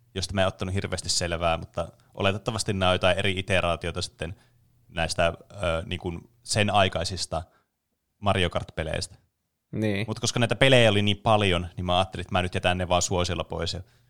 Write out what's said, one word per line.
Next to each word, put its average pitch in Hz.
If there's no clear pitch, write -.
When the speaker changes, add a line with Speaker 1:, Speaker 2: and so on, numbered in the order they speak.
Speaker 1:
joista 95
mä 98
en 92
ottanut 95
hirveästi 90
selvää, 85
mutta 87
oletettavasti 104
nämä 95
on 92
jotain 90
eri 98
iteraatioita 87
sitten -
näistä, 85
ö, 85
niin 87
kuin 85
sen 104
aikaisista 90
Mario 95
Kart-peleistä. 82
Speaker 2:
Niin. 107
Speaker 1:
Mut 107
koska -
näitä 117
pelejä 123
oli 101
niin 101
paljon, 98
niin 92
mä 90
ajattelin, 92
että 87
mä 92
nyt 90
jätän 92
ne 92
vaan 87
suosiolla 87
pois 85
ja 85